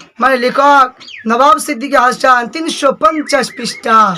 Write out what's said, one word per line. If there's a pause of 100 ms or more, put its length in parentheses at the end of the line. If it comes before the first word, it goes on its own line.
(180)
মানে
লেখক (400)
নবাব
সিদ্দিকী
হাসান,
তিনশো
পঞ্চাশ (100)
পৃষ্ঠা। (200)